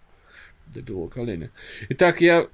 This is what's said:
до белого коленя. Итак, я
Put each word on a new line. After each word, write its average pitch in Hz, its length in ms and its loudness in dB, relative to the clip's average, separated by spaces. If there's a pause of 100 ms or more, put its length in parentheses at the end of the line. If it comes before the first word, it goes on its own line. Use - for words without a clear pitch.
(680)
до - 160 -18
белого 92 260 -10
коленя. 107 420 -8 (380)
Итак, 175 320 2
я 170 340 4